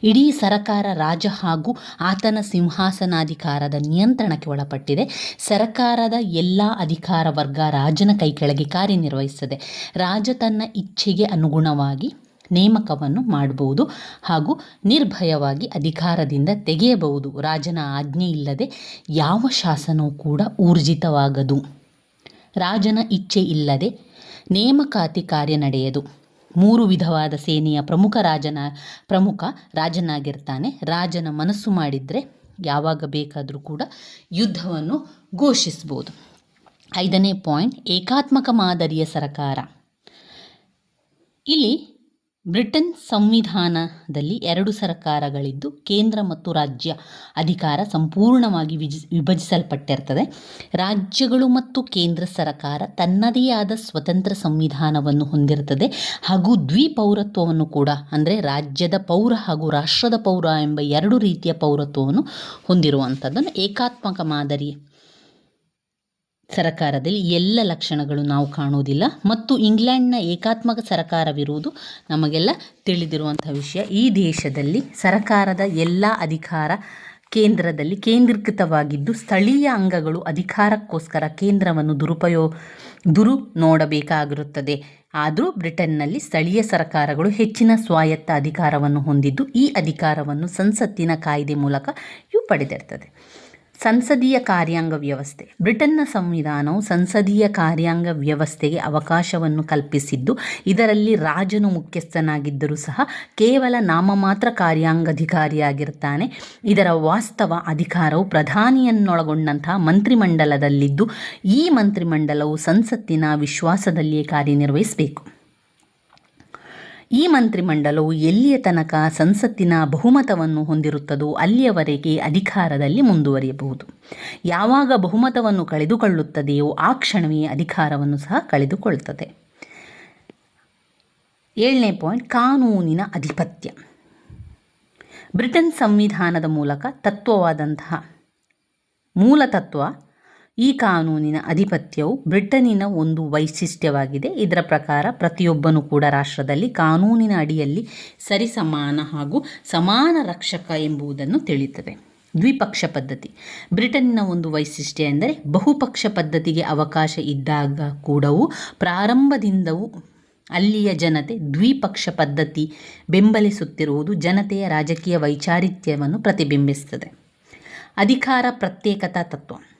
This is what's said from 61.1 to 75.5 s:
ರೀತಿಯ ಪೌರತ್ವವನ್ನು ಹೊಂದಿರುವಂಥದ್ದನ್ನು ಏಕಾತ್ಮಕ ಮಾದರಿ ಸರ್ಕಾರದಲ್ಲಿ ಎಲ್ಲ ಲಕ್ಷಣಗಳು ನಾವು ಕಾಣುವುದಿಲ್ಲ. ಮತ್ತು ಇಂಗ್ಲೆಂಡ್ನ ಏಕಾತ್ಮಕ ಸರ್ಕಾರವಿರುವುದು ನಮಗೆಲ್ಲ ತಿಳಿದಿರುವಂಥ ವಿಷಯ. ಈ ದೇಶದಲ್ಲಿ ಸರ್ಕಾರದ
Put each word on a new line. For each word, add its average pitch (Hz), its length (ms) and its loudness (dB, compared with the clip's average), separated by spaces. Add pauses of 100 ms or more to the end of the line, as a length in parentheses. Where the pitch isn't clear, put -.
ರೀತಿಯ 175 360 0
ಪೌರತ್ವವನ್ನು 147 760 0 (400)
ಹೊಂದಿರುವಂಥದ್ದನ್ನು 147 920 0
ಏಕಾತ್ಮಕ 202 600 -6
ಮಾದರಿ 143 540 -4 (1800)
ಸರ್ಕಾರದಲ್ಲಿ 160 640 -2
ಎಲ್ಲ 180 440 0
ಲಕ್ಷಣಗಳು 147 580 -4
ನಾವು 143 260 0
ಕಾಣುವುದಿಲ್ಲ. 143 560 -2 (220)
ಮತ್ತು 226 320 0
ಇಂಗ್ಲೆಂಡ್ನ 247 560 2
ಏಕಾತ್ಮಕ 226 640 -2
ಸರ್ಕಾರವಿರುವುದು 160 920 -4 (360)
ನಮಗೆಲ್ಲ 156 400 0 (360)
ತಿಳಿದಿರುವಂಥ 156 640 -4
ವಿಷಯ. 143 320 -6
ಈ 208 300 2
ದೇಶದಲ್ಲಿ 160 720 0 (200)
ಸರ್ಕಾರದ 196 580 2